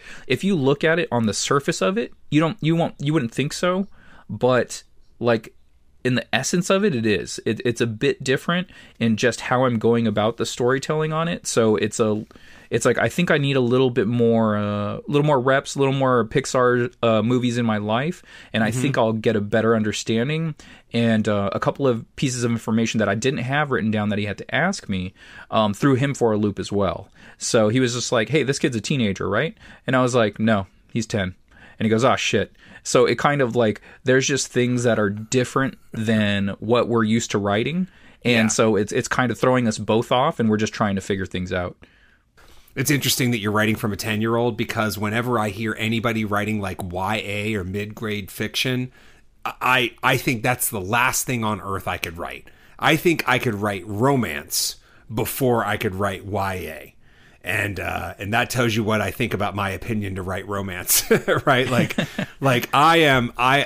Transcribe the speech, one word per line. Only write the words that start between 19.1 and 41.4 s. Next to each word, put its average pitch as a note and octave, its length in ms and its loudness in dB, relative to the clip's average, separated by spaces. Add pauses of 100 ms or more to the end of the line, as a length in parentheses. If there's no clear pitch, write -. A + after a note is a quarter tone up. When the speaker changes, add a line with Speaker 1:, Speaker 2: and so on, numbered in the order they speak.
Speaker 1:
get A2 240 0
a G#2 60 0
better A2 340 2
understanding. A#2+ 800 -2 (380)
And, A2+ 340 2
uh, G2+ 240 0
a A2 80 0
couple C#3 260 -2
of A#2+ 200 0 (100)
pieces B2 300 -2
of A#2+ 60 2
information A2+ 480 0
that G2+ 100 2
I G2+ 60 2
didn't C3 260 -2
have C#3 300 -2
written G#2+ 200 0
down G#2 180 0
that G#2 100 0
he G#2 60 -2
had G2+ 120 -6
to - 180 -8
ask E3+ 320 -2
me, F#2 260 -4 (380)
um, G#2+ 220 2
threw C#3 220 2
him C#3 180 0
for A#2+ 180 2
a G#2 60 2
loop G#2 220 0
as F#2 120 -8
well. G2+ 380 -2 (300)
So A2 280 4
he B2 140 4
was A#2+ 120 2
just B2 200 -4
like, A2 160 2
"Hey, C#3+ 140 2
this C3+ 160 -2
kid's C#3+ 160 0
a G#2+ 60 -2
teenager, G#2+ 460 0
right?" B2 300 -2 (280)
And C3 120 0
I B2+ 40 4
was B2+ 140 2
like, A2 240 2
"No, A2 280 2 (260)
he's A#2 140 -2
ten." F#2+ 280 -4 (420)
And A2+ 80 -2
he A2 40 4
goes, A2 160 2
"Ah, A2+ 100 6
shit." - 380 -2 (300)
So B2 220 4
it A#2+ 120 2
kind C#3+ 240 2
of, A#2+ 160 0
like, A2 240 2 (240)
there's C3 220 4
just C#3 200 -2
things B2 360 0
that A2+ 160 2
are G#2 100 2
different B2 680 -2 (140)
than G#2+ 580 0 (100)
what A2+ 280 2
we're A2+ 160 2
used A2 280 0
to A#2 60 2
writing. A#2+ 500 0 (360)
And A#2 220 2
Speaker 2:
Yeah. - 20 2
Speaker 1:
so A2 300 2
it's, G2+ 160 -2
it's A#2+ 160 -2
kind B2 220 -4
of G#2 60 -8
throwing B2+ 300 2
us G#2+ 100 -2
both A2 360 -2
off, C#3 260 0
and A2+ 100 0
we're G#2+ 80 2
just G#2+ 160 -2
trying G#2 220 -2
to F#2+ 60 -4
figure F#2+ 240 -4
things F#2 260 -8